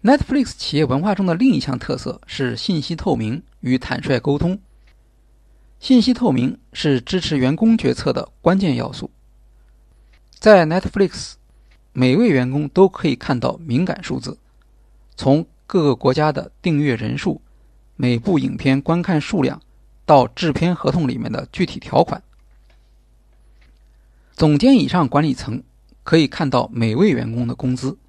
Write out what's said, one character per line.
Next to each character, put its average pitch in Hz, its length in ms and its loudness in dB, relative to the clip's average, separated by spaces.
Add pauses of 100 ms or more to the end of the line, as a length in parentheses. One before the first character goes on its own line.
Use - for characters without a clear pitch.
Netflix 269 560 2
企 - 180 -6
业 156 80 2
文 131 160 0
化 196 140 -2
中 196 100 -2
的 170 100 0
另 226 200 4
一 139 40 0
项 127 200 -4
特 - 180 -6
色 - 300 -10
是 123 320 -4
信 160 240 -2
息 170 120 -6
透 156 220 -2
明 113 260 -6 (180)
与 127 180 0
坦 - 240 -6
率 123 180 -2
沟 139 160 -2
通。 180 240 -2 (1200)
信 247 220 4
息 254 100 2
透 226 180 2
明 127 280 0 (160)
是 135 260 0
支 185 180 -4
持 160 200 -2
员 131 180 2
工 226 220 4
决 - 160 0
策 - 180 -4
的 - 180 -6 (120)
关 185 160 2
键 165 180 0
要 123 160 -6
素。 - 180 -12 (1300)
在 190 280 6
Netflix， 185 680 -4 (580)
每 127 240 2
位 240 100 4
员 127 220 2
工 147 180 -4
都 190 180 4
可 - 220 -2
以 131 80 0
看 - 240 -4
到 127 240 -4
敏 139 180 0
感 185 220 -6
数 131 160 -6
字， - 160 -12 (800)
从 147 300 2 (200)
各 180 160 0
个 135 140 2
国 131 160 0
家 151 180 0
的 135 300 -8
订 156 180 0
阅 143 180 0
人 113 200 -6
数、 - 240 -6 (560)
每 123 220 0
部 160 200 0
影 131 200 -4
片 135 200 0
观 165 220 -2
看 170 180 0
数 151 240 -2
量， - 160 -2 (460)
到 131 240 6
制 160 240 -4
片 170 220 0
合 - 180 -2
同 151 160 0
里 - 80 -4
面 - 160 -6
的 - 180 -8
具 180 140 -4
体 - 160 -10
条 - 240 2
款。 - 180 -6 (2000)
总 151 240 2
监 262 180 6
以 202 100 4
上 160 220 0
管 147 160 2
理 143 80 0
层 120 300 -8 (400)
可 - 160 2
以 143 100 2
看 147 220 -4
到 123 200 0
每 113 240 -2
位 190 160 4
员 117 220 -2
工 120 160 -4
的 123 60 -6
工 127 200 -4
资。 131 220 -6 (120)